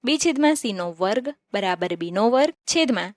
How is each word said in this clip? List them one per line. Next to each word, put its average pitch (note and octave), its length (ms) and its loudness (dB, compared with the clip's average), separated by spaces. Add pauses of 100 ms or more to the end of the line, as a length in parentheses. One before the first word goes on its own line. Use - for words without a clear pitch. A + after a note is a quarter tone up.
બી C#4+ 140 0
છેદમાં D4+ 380 2
સી A3+ 180 -4
નો F3 180 -6
વર્ગ A3 420 -2 (200)
બરાબર F3+ 420 -2
બી E3+ 160 -6
નો G#3 180 2
વર્ગ C#4 240 2
છેદમાં A3+ 640 -2